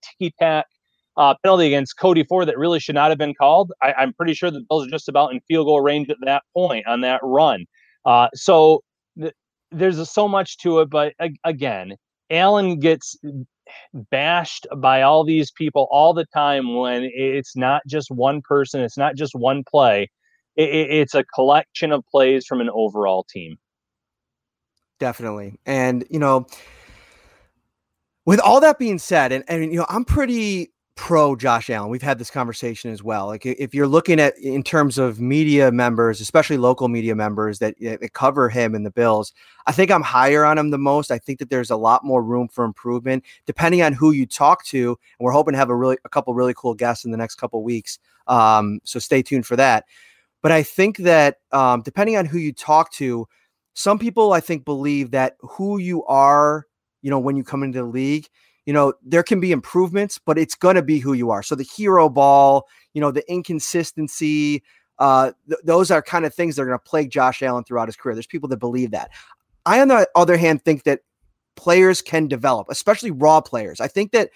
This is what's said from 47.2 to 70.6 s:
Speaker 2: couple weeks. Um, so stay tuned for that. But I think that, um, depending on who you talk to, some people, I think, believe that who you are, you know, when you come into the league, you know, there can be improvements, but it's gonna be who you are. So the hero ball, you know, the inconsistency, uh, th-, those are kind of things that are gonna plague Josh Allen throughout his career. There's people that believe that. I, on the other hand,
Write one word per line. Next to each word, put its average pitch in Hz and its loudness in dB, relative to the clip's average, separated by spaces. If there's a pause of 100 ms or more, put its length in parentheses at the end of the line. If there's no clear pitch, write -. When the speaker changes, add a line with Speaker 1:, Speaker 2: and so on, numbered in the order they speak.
Speaker 2:
couple 110 -8
weeks. 117 -8 (300)
Um, 110 4
so - -10
stay 131 0
tuned 127 -4
for 120 -2
that. 123 2 (560)
But 156 2
I 160 4
think 190 -2
that, 160 4 (120)
um, 127 2
depending 208 -2
on 190 0
who 156 -6
you 151 -6
talk 156 0
to, 120 -6 (480)
some 202 -2
people, 220 2
I 170 2
think, 156 -8
believe 139 -4
that 131 -2
who 196 -8
you 180 -6
are, 147 4 (340)
you 139 -10
know, 139 0
when 139 -2
you 135 -6
come 139 -6
into 131 -6
the 123 -6
league, 135 -6 (380)
you 147 -4
know, 143 4 (100)
there 160 2
can 185 0
be 180 -2
improvements, 180 -2
but 156 0
it's 160 -2
gonna 180 4
be 151 -2
who 135 -2
you 120 -2
are. 104 -4
So - -6
the 135 -8
hero 185 2
ball, 139 4 (240)
you 151 -8
know, 147 0
the 135 -4
inconsistency, 151 -4 (360)
uh, 135 4 (160)
th-, 156 -6
those 170 2
are 160 2
kind 170 -4
of 143 -8
things 170 -4
that 139 -4
are 131 -4
gonna 127 -4
plague 151 -4
Josh 131 0
Allen 123 -4
throughout 117 -6
his 113 -16
career. 120 -8
There's 113 -12
people 147 -10
that 127 -4
believe 120 -4
that. 82 -10 (540)
I, 214 4
on 269 6
the 226 6
other 175 4
hand, 160 2